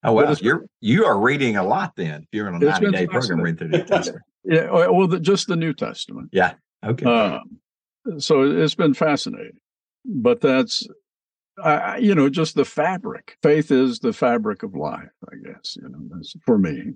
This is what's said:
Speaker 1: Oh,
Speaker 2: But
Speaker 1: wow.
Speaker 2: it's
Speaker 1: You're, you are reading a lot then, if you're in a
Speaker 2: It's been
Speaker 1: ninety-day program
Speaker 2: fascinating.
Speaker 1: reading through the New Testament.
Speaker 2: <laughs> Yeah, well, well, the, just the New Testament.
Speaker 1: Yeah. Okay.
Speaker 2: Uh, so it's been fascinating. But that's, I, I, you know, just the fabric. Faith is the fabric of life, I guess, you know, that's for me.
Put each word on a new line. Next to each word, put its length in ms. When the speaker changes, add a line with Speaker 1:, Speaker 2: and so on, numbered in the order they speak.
Speaker 1:
Oh, 140
Speaker 2:
But 100
Speaker 1:
wow. 60
Speaker 2:
it's 100
Speaker 1:
You're, 240
you 260
are 120
reading 380
a 60
lot 340
then, 260
if 100
you're 160
in 120
a 80
Speaker 2:
It's 120
been 100
Speaker 1:
ninety-day 160
program 320
Speaker 2:
fascinating. 60
Speaker 1:
reading 140
through 100
the 100
New 60
Testament. 440
Speaker 2:
<laughs> 40
Yeah, 220
well, 240
well, 140
the, 100
just 300
the 80
New 160
Testament. 580
Speaker 1:
Yeah. 220
Okay. 200
Speaker 2:
Uh, 360
so 240
it's 340
been 180
fascinating. 640
But 360
that's, 460
I, 80
I, 240
you 180
know, 140
just 260
the 100
fabric. 760
Faith 300
is 260
the 140
fabric 500
of 140
life, 320
I 20
guess, 300
you 140
know, 100
that's 300
for 140
me. 380